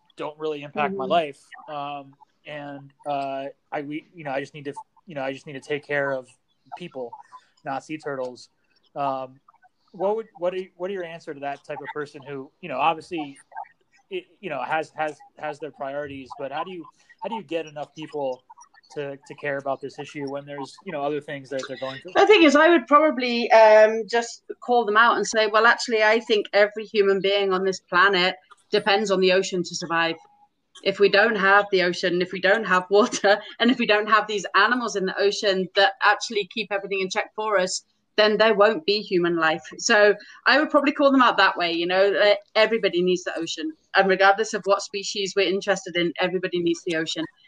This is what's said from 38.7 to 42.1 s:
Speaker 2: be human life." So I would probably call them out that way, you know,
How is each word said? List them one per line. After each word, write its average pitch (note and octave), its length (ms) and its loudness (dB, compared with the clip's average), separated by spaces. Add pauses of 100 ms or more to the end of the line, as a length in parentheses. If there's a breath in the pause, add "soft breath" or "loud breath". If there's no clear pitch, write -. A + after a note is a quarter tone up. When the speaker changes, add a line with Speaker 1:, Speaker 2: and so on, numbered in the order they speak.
Speaker 2:
be G#3 160 0
human F3 340 0
life." D#3+ 260 0 (160)
So G#3 380 4 (300 loud breath)
I B3 120 4
would D4+ 120 0
probably C#4 280 2
call C#4 140 4
them C4+ 100 6
out - 140 4
that F#3+ 200 2
way, E3+ 140 -2
you E3+ 160 -2
know, F#3+ 240 2